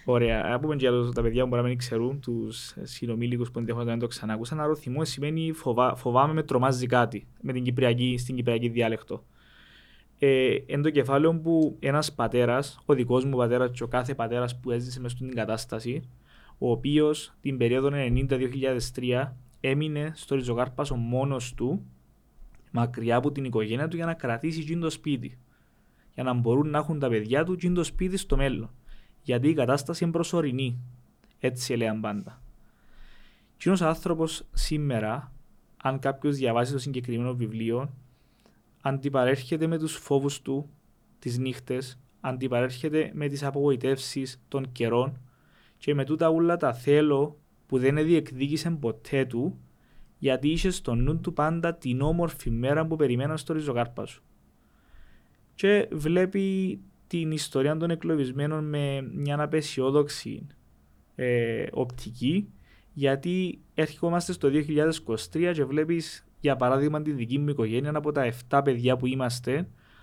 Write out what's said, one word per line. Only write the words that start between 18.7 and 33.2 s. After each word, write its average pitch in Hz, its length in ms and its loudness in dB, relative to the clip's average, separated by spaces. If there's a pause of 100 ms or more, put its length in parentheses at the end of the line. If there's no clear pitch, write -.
τρία 127 460 -2 (220)
έμεινε 147 560 -2
στο - 200 -4
ριζοκάρπασο 127 600 -2
μόνος 123 580 -2
του, 143 320 -2 (840)
μακριά 120 440 0
από 131 160 2
την 139 120 -6
οικογένεια 120 440 -2
του, 165 80 -6
για 170 100 -4
να 165 80 -2
κρατήσει 151 500 -4
τζιν 165 160 -4
το 165 100 -2
σπίτι. 139 480 -6 (760)
Για 123 100 -6
να 127 100 0
μπορούν 123 360 2
να 147 80 0
έχουν 151 220 -2
τα 135 100 0
παιδιά 113 340 2
του 185 120 -2
τζιν 175 180 0
το 175 100 2
σπίτι 185 340 -2
στο - 200 0
μέλλον. 127 320 0 (520)
Γιατί 127 280 2
η 165 40 4
κατάσταση 139 500 0
είναι 165 100 0
προσωρινή. 135 640 -2 (600)
Έτσι 123 340 -2
έλεγαν 113 260 0
πάντα. 104 420 -8 (1160)